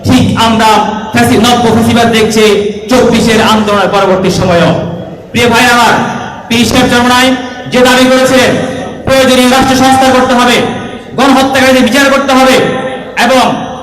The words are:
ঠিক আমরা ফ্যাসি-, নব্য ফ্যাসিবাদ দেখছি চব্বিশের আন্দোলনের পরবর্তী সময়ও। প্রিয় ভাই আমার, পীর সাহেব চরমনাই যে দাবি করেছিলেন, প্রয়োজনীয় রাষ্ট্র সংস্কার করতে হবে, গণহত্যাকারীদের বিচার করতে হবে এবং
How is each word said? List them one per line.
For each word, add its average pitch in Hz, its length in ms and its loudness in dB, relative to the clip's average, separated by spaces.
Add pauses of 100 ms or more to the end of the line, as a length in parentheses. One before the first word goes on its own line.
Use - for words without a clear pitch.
ঠিক 202 340 0
আমরা 220 300 2 (440)
ফ্যাসি-, - 280 2
নব্য 240 320 2
ফ্যাসিবাদ 233 400 0
দেখছি 214 600 0 (180)
চব্বিশের 226 520 2
আন্দোলনের 202 460 0
পরবর্তী 190 420 0
সময়ও। 175 420 0 (600)
প্রিয় 240 160 0
ভাই 233 160 2
আমার, 240 280 2 (560)
পীর 233 160 0
সাহেব 262 260 0
চরমনাই 247 440 2 (380)
যে 240 60 0
দাবি 254 260 4
করেছিলেন, 254 460 2 (540)
প্রয়োজনীয় 254 460 2
রাষ্ট্র 262 260 2
সংস্কার 262 440 2
করতে 254 140 0
হবে, 240 220 2 (600)
গণহত্যাকারীদের 262 680 2
বিচার 277 280 0
করতে 269 220 0
হবে 262 240 2 (680)
এবং 247 300 2 (280)